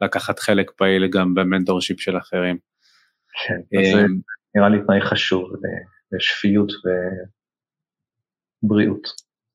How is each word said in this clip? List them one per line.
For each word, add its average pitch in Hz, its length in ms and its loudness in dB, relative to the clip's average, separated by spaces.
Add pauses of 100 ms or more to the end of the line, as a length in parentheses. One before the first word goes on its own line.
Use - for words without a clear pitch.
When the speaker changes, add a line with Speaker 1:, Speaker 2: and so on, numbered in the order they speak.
Speaker 1:
לקחת - 380 -2
חלק 98 320 0
פעיל 95 360 2
גם 92 280 2
במנטורשיפ 92 680 0
של 92 160 -2
אחרים. 90 420 -4 (880)
Speaker 2:
כן, 90 320 -4
אז 95 140 4
זה 104 80 6
Speaker 1:
אמ, 95 180 2 (360)
Speaker 2:
נראה 101 140 4
לי 104 180 4
תנאי 98 140 4
חשוב - 520 -2
ל-, 92 640 -12
לשפיות 101 560 0 (1900)
ובריאות. 104 460 2 (460)